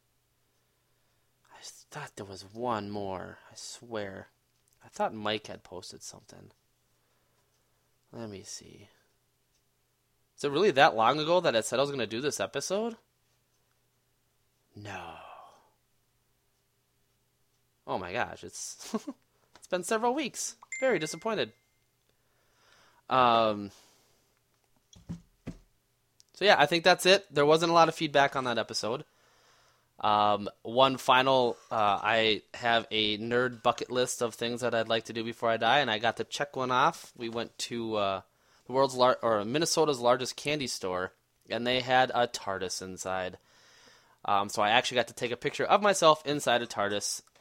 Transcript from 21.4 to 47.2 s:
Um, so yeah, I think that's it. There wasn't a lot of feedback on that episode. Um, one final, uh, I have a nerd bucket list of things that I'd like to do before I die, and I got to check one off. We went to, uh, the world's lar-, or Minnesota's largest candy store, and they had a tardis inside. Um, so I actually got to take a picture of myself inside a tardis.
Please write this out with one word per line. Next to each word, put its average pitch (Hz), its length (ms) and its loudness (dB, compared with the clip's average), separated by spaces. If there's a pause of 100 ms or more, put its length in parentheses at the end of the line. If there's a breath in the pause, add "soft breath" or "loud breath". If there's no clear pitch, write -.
Um, 113 600 4 (2750 soft breath)
so - 120 -6
yeah, 202 120 8
I 147 80 8
think 165 180 0
that's 180 220 4
it. 190 260 6
There 143 140 2
wasn't 160 240 6
a 170 60 4
lot 165 120 8
of 160 60 -2
feedback 143 420 2
on 131 100 -4
that 120 120 -2
episode. 110 480 -4 (920 soft breath)
Um, 104 500 2 (140)
one 127 340 4
final, 127 580 4 (140)
uh, 104 320 2
I 110 400 2 (140)
have 117 340 0
a 107 300 -2
nerd 120 420 -2
bucket - 300 0
list 123 320 -2
of 113 100 -4
things 120 280 -6
that 120 120 -2
I'd 113 160 -2
like 113 160 0
to 113 80 -12
do 113 100 -6
before 117 280 -2
I 113 60 0
die, 117 220 4
and 131 120 0
I 107 80 0
got 113 180 0
to 117 60 -4
check - 320 -6
one 127 160 -2
off. 139 440 0
We 117 140 -8
went 113 300 -6
to, 113 360 -6
uh, 98 260 0 (440 soft breath)
the 123 80 -12
world's 135 220 2
lar-, 123 260 4
or 110 240 0
Minnesota's 151 540 0
largest 120 360 2
candy 147 320 -4
store, 92 460 -6 (340)
and 117 200 -4
they 127 140 0
had 127 340 2
a 120 120 2
tardis 95 540 -8
inside. 92 560 -8 (880 soft breath)
Um, 101 220 0
so 107 140 -4
I 104 80 4
actually 123 260 2
got 120 140 0
to - 40 -20
take 120 180 -6
a 120 60 -6
picture - 280 -4
of 202 160 4
myself 175 440 4
inside 139 360 0
a 120 40 -6
tardis. 104 560 -4 (200)